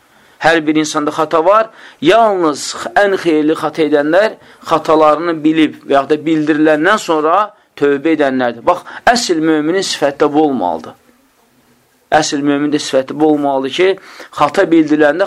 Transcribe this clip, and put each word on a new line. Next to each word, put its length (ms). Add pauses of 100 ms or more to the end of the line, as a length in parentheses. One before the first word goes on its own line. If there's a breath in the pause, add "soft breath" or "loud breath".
(380 soft breath)
Hər 280
bir 100
insanda 340
xata 340
var. 260 (300 loud breath)
Yalnız 640 (320)
ən 220
xeyirli 400
xata 300
edənlər 500 (320 loud breath)
xatalarını 680 (100)
bilib 420
və 100
yaxud 160
da 140
bildiriləndən 720
sonra 360 (400 soft breath)
tövbə 400
edənlərdir. 500
Bax, 180 (240 loud breath)
əsl 320
möminin 440
sifətdə 480
bu 160
olmalıdır. 460 (1200)
Əsl 340
möminin 320
sifəti 400
bu 140
olmalıdır 440
ki, 120 (500 loud breath)
xata 320
bildiriləndə 560